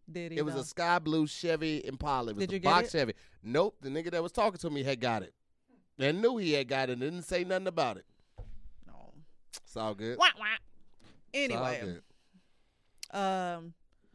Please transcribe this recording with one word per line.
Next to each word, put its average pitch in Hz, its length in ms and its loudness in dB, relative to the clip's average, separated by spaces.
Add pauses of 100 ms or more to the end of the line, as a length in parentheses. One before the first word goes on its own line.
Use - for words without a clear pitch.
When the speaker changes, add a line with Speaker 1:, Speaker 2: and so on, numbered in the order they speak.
(120)
Speaker 1:
Did 170 200 -8
he, 160 60 -2
Speaker 2:
It 151 60 2
was 147 100 -2
Speaker 1:
though? 139 60 -2
Speaker 2:
a 123 40 -6
sky 175 340 2
blue 156 280 2
Chevy 156 600 0
Impala. 131 440 0
It - 60 -6
was 202 60 -2
Speaker 1:
Did 180 80 0
Speaker 2:
a - 40 -2
Speaker 1:
you 190 60 -2
get 180 100 4
Speaker 2:
box 175 240 6
Speaker 1:
it? 160 40 2
Speaker 2:
Chevy. 117 160 2 (280)
Nope. 156 380 2
The 135 80 -8
nigga 165 220 -4
that 165 120 0
was 170 80 -4
talking 208 280 2
to 170 120 -6
me 143 120 -2
had 131 180 0
got 113 220 2
it. 87 100 -14 (680)
And 151 220 2
knew 240 160 6
he 175 160 2
had 139 160 2
got 135 220 2
it - 20 -2
and 123 80 -4
didn't 165 220 -4
say 180 220 -2
nothing 185 220 0
about 151 300 0
it. - 80 -16 (840)
Speaker 1:
No. - 280 -16 (500)
Speaker 2:
It's - 120 -20
all 110 180 0
good. 113 240 -4
Speaker 1:
Wah, - 80 10 (120)
wah. 214 60 -8 (880)
Speaker 2:
It's 233 220 0
all 123 100 0
Speaker 1:
Anyway. 98 340 -4 (1120)
Speaker 2:
good. - 80 -6
Speaker 1:
Um, 180 540 -2 (420)